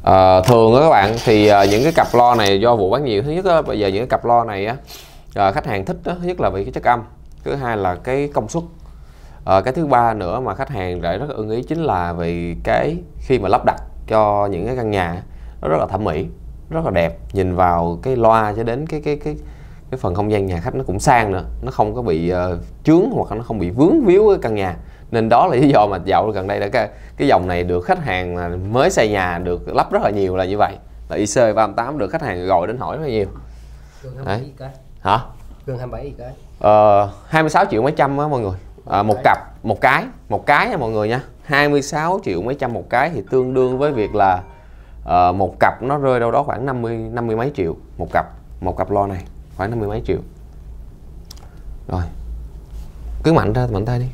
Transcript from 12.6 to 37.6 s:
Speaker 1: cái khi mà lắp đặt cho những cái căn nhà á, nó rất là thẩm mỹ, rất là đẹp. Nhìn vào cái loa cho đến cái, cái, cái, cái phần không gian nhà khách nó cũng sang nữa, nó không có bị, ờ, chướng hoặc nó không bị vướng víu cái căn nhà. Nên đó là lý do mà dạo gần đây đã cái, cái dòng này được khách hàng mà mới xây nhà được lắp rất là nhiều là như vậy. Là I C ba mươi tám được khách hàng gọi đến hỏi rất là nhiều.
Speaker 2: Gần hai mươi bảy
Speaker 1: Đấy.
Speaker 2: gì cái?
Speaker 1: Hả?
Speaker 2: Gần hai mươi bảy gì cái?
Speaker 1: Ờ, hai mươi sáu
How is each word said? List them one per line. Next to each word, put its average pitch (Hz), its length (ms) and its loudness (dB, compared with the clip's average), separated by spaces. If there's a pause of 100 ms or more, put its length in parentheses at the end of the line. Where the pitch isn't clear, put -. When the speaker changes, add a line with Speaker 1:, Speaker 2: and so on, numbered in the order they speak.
Speaker 1:
cái 127 340 0 (220)
khi 127 200 0
mà 95 100 -2
lắp - 160 2
đặt - 180 -2 (240)
cho 104 440 2
những 92 140 -4
cái 127 100 -4
căn 113 160 -2
nhà 92 160 0
á, 85 140 -8 (400)
nó - 60 -6
rất 156 120 0
là 131 60 2
thẩm 101 180 -4
mỹ, 85 240 -2 (420)
rất 160 160 -4
là 117 60 0
đẹp. 85 260 0 (160)
Nhìn 92 220 0
vào 85 480 2
cái 131 120 -2
loa 113 420 2
cho 113 60 -4
đến 127 240 -4
cái, 151 140 -6
cái, 147 140 -2
cái, 147 200 -8 (560)
cái 131 60 -8
phần 90 180 -4
không 104 160 0
gian 101 140 2
nhà 90 140 -4
khách 117 160 -6
nó 131 120 -4
cũng 92 120 -4
sang 117 320 2
nữa, 92 120 -4 (180)
nó 127 100 -8
không 107 240 -2
có 123 60 -6
bị, 85 280 0
ờ, 90 300 -2 (240)
chướng 175 280 4
hoặc 107 260 -4
nó 120 60 -8
không 113 160 -6
bị 87 100 -2
vướng 190 360 4
víu 202 240 6
cái 185 120 2
căn 110 140 -2
nhà. 95 220 -4 (340)
Nên 113 180 0
đó 135 180 6
là 147 80 0
lý 139 140 6
do 107 180 6
mà 95 180 -4
dạo 95 240 2
gần 95 180 -4
đây 101 120 -2
đã 101 80 -2
cái, 107 220 0 (280)
cái 143 100 0
dòng 92 200 4
này 87 160 -2
được 90 180 0
khách 180 220 -2
hàng 92 320 -4
mà 87 120 -6
mới 104 420 0
xây 127 200 2
nhà 90 280 0
được 87 300 -4
lắp 123 240 -2
rất 196 100 0
là 117 80 2
nhiều 98 260 0
là 92 100 0
như 98 120 -4
vậy. 95 200 0 (320)
Là - 60 -6
I 101 100 0
C 117 300 2
ba 110 120 2
mươi 104 100 -8
tám 131 200 -4
được 98 140 -4
khách 160 100 -4
hàng 90 260 -4
gọi 90 200 2
đến 117 100 -6
hỏi 95 200 -6
rất 160 60 -8
là 147 60 -4
nhiều. 107 180 -2 (760)
Speaker 2:
Gần 131 120 -16
hai 135 100 -12
mươi - 0 -
bảy 98 120 -4
Speaker 1:
Đấy. 135 80 -8
Speaker 2:
gì 139 140 -18
cái? 131 100 -14 (320)
Speaker 1:
Hả? 104 180 2 (460)
Speaker 2:
Gần 131 120 -8
hai 123 100 -10
mươi 120 40 -12
bảy 117 140 -12
gì 139 120 -12
cái? 123 140 -14 (280)
Speaker 1:
Ờ, 104 500 6 (180)
hai 160 160 2
mươi 156 60 0
sáu 175 160 4